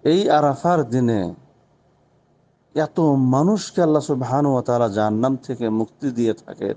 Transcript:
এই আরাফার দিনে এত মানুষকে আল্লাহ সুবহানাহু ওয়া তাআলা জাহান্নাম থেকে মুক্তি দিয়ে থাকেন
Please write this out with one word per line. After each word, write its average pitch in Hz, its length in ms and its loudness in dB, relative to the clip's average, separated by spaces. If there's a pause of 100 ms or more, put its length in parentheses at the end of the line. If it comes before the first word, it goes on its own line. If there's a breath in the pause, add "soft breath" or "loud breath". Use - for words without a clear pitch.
এই 170 160 4 (180)
আরাফার 151 420 0 (140)
দিনে 117 260 2 (1500)
এত 151 240 -2 (360)
মানুষকে 185 520 0
আল্লাহ 151 160 2 (100)
সুবহানাহু 135 420 0
ওয়া 123 140 -2
তাআলা 120 280 0
জাহান্নাম 110 380 0 (120)
থেকে 120 200 -6 (140)
মুক্তি 113 280 -6 (100)
দিয়ে 113 240 0
থাকেন - 340 -8